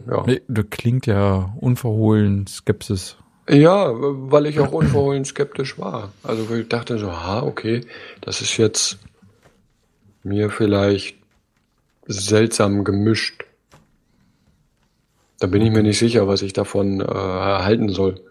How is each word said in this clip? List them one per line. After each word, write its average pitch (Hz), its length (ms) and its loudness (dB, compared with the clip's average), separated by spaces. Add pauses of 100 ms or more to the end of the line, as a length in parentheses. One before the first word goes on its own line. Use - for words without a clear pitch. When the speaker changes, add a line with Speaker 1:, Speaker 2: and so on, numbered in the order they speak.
(100)
Speaker 1:
ja. 107 160 -2
Speaker 2:
Nee, - 220 0
das 107 220 -2
klingt 123 360 -2
ja 98 540 0
unverhohlen 107 840 2
Skepsis. - 680 -6 (320)
Speaker 1:
Ja, 165 460 6
weil 139 520 0
ich 151 140 -2
auch 139 120 2
unverhohlen 139 520 2
skeptisch - 540 -6
war. 101 340 -8 (100)
Also, 113 260 -4
wo 117 60 -4
ich 113 140 -4
dachte 120 300 -4
so, 101 140 -6
"Ha, 95 300 -6
okay, 123 400 -4 (380)
das - 200 -8
ist 113 160 -4
jetzt 104 420 0 (1200)
mir 104 280 0
vielleicht 101 640 0 (920)
seltsam 101 800 0
gemischt." 104 600 0 (2000)
Da 104 60 0
bin 104 160 2
ich 113 100 4
mir 107 100 4
nicht 104 160 2
sicher, 117 300 4
was 98 140 0
ich 98 100 -6
davon, 101 480 -2
äh, - 60 -4
halten 98 800 0
soll. 95 320 -2 (100)